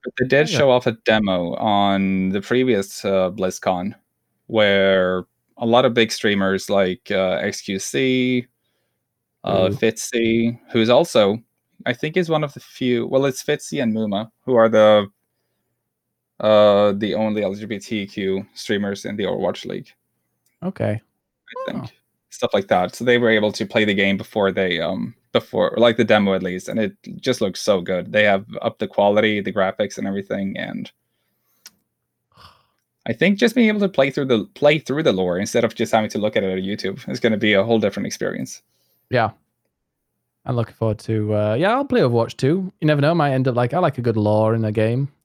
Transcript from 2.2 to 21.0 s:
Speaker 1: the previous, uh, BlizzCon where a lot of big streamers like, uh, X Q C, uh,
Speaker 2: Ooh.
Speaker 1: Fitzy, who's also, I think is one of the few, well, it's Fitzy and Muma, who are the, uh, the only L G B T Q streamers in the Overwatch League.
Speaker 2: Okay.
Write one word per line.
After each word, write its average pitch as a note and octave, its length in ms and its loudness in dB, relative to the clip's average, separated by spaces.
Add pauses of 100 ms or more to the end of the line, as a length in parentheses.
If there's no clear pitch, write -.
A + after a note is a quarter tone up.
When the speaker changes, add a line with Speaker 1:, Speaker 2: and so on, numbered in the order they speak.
Speaker 1:
the G2+ 120 -4
previous, A#2+ 640 -2
uh, F#2+ 280 0
BlizzCon F#2 600 -4 (540)
where G2 760 2 (320)
a A#2+ 80 -6
lot A#2+ 200 4
of A#2 80 2
big A2+ 200 2
streamers G2 560 -2
like, F#2+ 420 -2
uh, F#2+ 300 0
X G2+ 200 -6
Q G2 160 -6
C, B2+ 720 -2 (960)
uh, F#2+ 260 2
Speaker 2:
Ooh. G2+ 60 -4
Speaker 1:
Fitzy, A2+ 840 0 (140)
who's A2+ 180 2
also, A#2 540 4 (420)
I - 80 -4
think D#3 220 -6
is F3 140 0
one D#3 160 0
of C#3 80 -12
the - 80 -18
few, B2 440 -2
well, C3+ 200 0
it's C3+ 180 -4
Fitzy D3 400 -4
and A2 100 0
Muma, A2 380 -4 (140)
who C3 100 0
are A2+ 140 6
the, G#2+ 380 6 (1300)
uh, G#2 540 6
the G2+ 220 -2
only G#2+ 280 -2
L G2 100 -2
G G#2 120 -12
B G2+ 140 -8
T G2+ 280 -6
Q F#2+ 460 -4
streamers G2+ 500 -4
in G2+ 140 -8
the G2+ 80 -4
Overwatch - 400 -4
League. - 260 -10 (720)
Speaker 2:
Okay. A2+ 380 -4 (680)